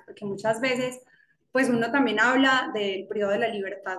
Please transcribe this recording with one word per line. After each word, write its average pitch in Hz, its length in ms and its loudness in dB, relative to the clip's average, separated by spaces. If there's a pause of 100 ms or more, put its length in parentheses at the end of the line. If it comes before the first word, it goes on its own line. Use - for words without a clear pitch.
porque - 180 -16
muchas 214 360 -2
veces 254 400 -2 (500)
pues 262 180 2
uno 233 240 0
también 233 260 2
habla 262 540 4
del 196 340 -4
privado 202 280 -2
de 208 60 0
la 233 80 0
libertad 190 500 -8